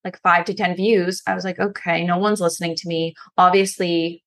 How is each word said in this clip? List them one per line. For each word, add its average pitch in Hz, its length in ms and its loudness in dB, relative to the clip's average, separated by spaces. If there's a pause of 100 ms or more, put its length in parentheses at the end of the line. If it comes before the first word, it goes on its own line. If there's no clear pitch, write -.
like, 185 180 -10
five 175 240 4
to 196 80 -4
ten 180 220 -2
views, 190 500 0
I 190 80 0
was 185 100 -4
like, 185 160 -6
"Okay, 180 440 -2
no 175 140 0
one's 208 240 0
listening 165 340 -2
to 170 120 -10
me. 165 280 -4 (240)
Obviously, 180 880 2